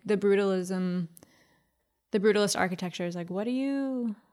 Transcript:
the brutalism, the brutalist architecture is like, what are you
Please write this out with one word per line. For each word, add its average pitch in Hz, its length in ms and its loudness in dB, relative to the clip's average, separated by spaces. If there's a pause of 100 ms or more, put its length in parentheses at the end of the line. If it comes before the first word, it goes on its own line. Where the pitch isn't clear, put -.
the 208 120 2
brutalism, 185 920 2 (1040)
the 214 80 2
brutalist 208 380 4
architecture 180 480 -2
is 175 100 -6
like, 170 140 -8
what 196 160 -4
are 247 40 -2
you 262 640 -2 (180)